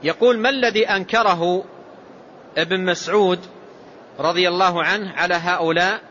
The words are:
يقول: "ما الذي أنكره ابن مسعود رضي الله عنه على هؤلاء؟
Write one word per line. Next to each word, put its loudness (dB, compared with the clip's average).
يقول: 2
"ما 0
الذي 0
أنكره 0
ابن -2
مسعود 0
رضي 0
الله 0
عنه -2
على -2
هؤلاء؟ 0